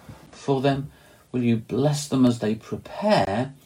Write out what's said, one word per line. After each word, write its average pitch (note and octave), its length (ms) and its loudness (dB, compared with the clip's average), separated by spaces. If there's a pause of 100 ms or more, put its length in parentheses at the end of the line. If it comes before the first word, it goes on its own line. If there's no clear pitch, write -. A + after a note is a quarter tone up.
(320)
for C3+ 300 -2
them. C#3 280 0 (400)
Will B2+ 120 -2
you A#2 140 2
bless C#3 520 -2
them C3 160 4
as A#2 140 4
they G#2+ 160 0
prepare C3+ 1000 -2 (100)